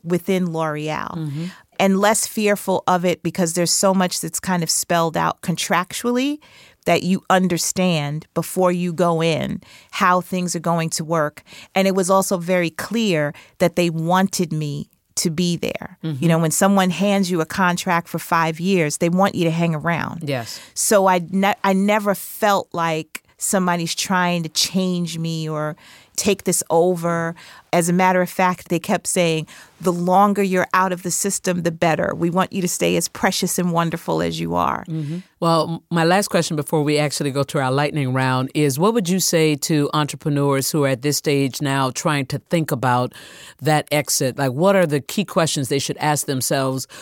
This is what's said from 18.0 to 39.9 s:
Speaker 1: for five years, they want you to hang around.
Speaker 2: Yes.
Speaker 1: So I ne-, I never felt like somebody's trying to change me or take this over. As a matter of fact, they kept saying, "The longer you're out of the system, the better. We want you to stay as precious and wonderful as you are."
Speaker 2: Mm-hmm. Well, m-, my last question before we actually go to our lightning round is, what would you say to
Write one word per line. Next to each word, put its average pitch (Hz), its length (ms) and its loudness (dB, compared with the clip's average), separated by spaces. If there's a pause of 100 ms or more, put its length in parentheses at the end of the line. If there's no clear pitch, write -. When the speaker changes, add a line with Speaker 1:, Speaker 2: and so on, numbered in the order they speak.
Speaker 1:
for - 100 -6
five 165 420 0
years, 170 380 2
they 170 120 2
want 185 260 2
you 160 80 0
to 165 80 2
hang 170 240 0
around. 160 520 -4
Speaker 2:
Yes. 127 320 -6 (140)
Speaker 1:
So 196 320 2
I 185 240 4
ne-, 196 240 2 (100)
I 196 100 4
never 202 420 2
felt - 580 -2
like 165 480 -4 (160)
somebody's 175 560 0
trying 175 480 0
to 160 80 -8
change 175 680 -2
me 160 280 -4
or 151 280 -4 (400)
take - 280 0
this 180 260 0
over. 170 680 0 (380)
As 175 160 2
a 175 40 2
matter 185 280 4
of 180 80 -2
fact, 180 400 -2
they 175 100 0
kept 180 280 -4
saying, 160 400 0 (340)
"The 175 100 0
longer 185 520 4
you're 185 300 0
out 185 200 2
of 175 80 -6
the 180 80 -6
system, 180 540 -2
the 165 80 0
better. 165 440 0
We 170 140 0
want 180 240 0
you 196 80 -4
to 180 60 0
stay 175 280 0
as 170 120 0
precious - 500 -2
and 175 140 0
wonderful 165 500 -2
as 160 180 -4
you 170 140 -4
are." - 340 -2
Speaker 2:
Mm-hmm. 160 300 -6 (220)
Well, 165 300 2
m-, 165 100 -6 (100)
my 170 160 2
last 190 220 4
question 170 280 0
before 147 280 0
we 147 160 2
actually 147 320 -2
go 139 120 -2
to - 160 -4
our 131 120 0
lightning 143 420 0
round 131 400 0
is, 143 240 2
what 196 160 2
would 208 160 0
you 185 100 2
say 160 360 2
to 143 380 0